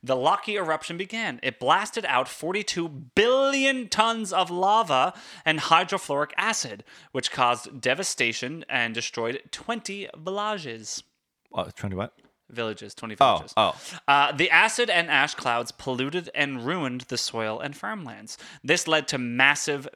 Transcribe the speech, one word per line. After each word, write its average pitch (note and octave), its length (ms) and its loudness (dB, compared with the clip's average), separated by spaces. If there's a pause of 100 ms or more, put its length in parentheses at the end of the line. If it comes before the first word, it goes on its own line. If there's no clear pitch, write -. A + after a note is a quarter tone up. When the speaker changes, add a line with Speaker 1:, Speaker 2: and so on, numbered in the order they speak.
Speaker 1:
The C3 140 2
Laki F3+ 400 2
eruption E3+ 420 -2
began. G3 460 -6
It B2 160 -4
blasted F3 460 2
out C3 220 2
forty-two F3 600 -4
billion B3+ 960 2
tons A3 460 0
of F3 160 0
lava F3+ 640 2 (320)
and D#3 140 0
hydrofluoric D#3+ 760 2
acid, C#3 460 -4 (280)
which - 200 -2
caused B2 500 0
devastation C3+ 840 -2
and A#2 280 -2
destroyed A#2 460 -4 (100)
twenty G3+ 680 -8
villages. F3 880 -8 (500)
Speaker 2:
Uh, F2+ 120 -2 (100)
twenty G2 200 -6
what? G2 180 -4 (360)
Speaker 1:
Villages, A2 460 -6
twenty A2 240 -12
Speaker 2:
Oh, B2+ 180 8
Speaker 1:
villages. - 200 -6
Speaker 2:
oh. G2 180 4 (320)
Speaker 1:
Uh, C#3+ 240 6
the D3+ 180 2
acid G#3+ 400 4
and E3+ 200 2
ash C#3+ 260 2
clouds A#2+ 360 -2
polluted C#3 600 -4
and C3+ 320 -2
ruined C3+ 360 -2
the B2 160 -8
soil A2 420 -4
and C#3+ 160 -8
farmlands. C#3+ 600 -12 (260)
This E3 240 2
led D#3 220 2
to C#3+ 100 -2
massive C3+ 760 2